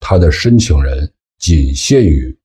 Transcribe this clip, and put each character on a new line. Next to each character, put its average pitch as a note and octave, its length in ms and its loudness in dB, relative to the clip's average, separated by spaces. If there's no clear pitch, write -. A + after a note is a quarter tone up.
他 - 160 -2
的 E2+ 160 4
申 A#2+ 260 0
请 D#2+ 240 0
人 C2+ 300 -6
仅 C#2+ 360 0
限 C3 320 0
于 C2+ 280 -2